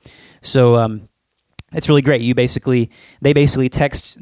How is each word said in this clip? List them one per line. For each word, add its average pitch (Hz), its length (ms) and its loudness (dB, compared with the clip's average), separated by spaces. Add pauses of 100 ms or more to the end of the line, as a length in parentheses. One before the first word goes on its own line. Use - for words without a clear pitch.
(420)
So, 120 340 2
um, 110 340 -4 (640)
it's 160 160 -6
really 147 120 4
great. 131 200 0
You 120 120 0
basically, 123 580 -2 (300)
they 143 120 2
basically 143 340 2
text - 540 -4